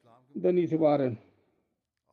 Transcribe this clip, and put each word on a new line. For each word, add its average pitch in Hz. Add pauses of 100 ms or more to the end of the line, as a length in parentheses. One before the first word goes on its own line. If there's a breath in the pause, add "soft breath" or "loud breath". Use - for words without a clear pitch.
(340)
den 180
itibaren. 151 (960)